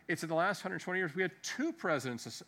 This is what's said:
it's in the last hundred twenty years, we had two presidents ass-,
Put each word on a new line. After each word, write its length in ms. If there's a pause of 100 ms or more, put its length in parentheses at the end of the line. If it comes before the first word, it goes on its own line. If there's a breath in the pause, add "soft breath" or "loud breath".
it's 140
in 80
the 40
last 280
hundred 180
twenty 180
years, 160
we 80
had 100 (100)
two 300
presidents 540
ass-, 220